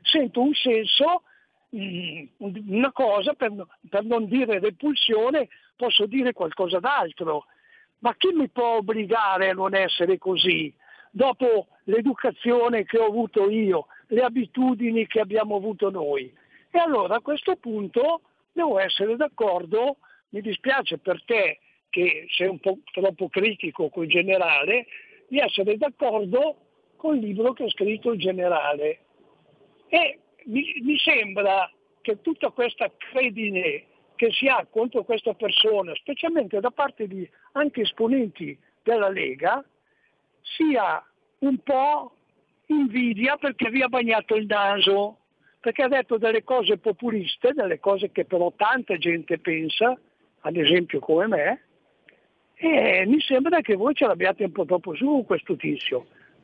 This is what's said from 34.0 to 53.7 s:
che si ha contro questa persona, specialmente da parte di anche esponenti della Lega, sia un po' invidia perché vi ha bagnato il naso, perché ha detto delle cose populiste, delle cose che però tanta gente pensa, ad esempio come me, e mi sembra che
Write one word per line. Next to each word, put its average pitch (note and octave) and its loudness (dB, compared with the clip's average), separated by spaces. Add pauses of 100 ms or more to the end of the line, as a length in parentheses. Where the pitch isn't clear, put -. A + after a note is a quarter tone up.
che A3+ 2
si - -2
ha A3+ 0
contro A3+ -2
questa A3 -2
persona, G3 0
specialmente C4+ -4
da A#3+ 0
parte C4+ -4
di F#3 -10 (240)
anche C#4 -2
esponenti G#3+ -2 (260)
della G#3+ 2
Lega, F3+ -2 (800)
sia A3+ 0 (360)
un C4+ 2
po' C#4 0 (540)
invidia B3 2
perché C4+ -2
vi C4 0
ha B3+ 0
bagnato A#3 0
il G#3+ 0
naso, G3+ 0 (420)
perché A#3 -2
ha C4 2
detto B3+ 0
delle A3 0
cose G#3+ 0
populiste, A3 -2
delle G3 -2
cose G3 0
che F3+ -2
però F3 0
tanta A3 0
gente E3 -2
pensa, E3 0 (420)
ad D#3+ -6
esempio D#3+ 2
come E3 2
me, G3 -2 (920)
e G#3+ 2
mi C#4 4
sembra D4 2
che A3 0